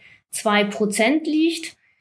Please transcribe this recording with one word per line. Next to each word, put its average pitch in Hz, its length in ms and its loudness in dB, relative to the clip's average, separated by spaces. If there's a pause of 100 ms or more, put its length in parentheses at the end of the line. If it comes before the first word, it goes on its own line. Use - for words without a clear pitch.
(300)
zwei 208 340 0
Prozent 214 600 0
liegt. 320 500 -2 (240)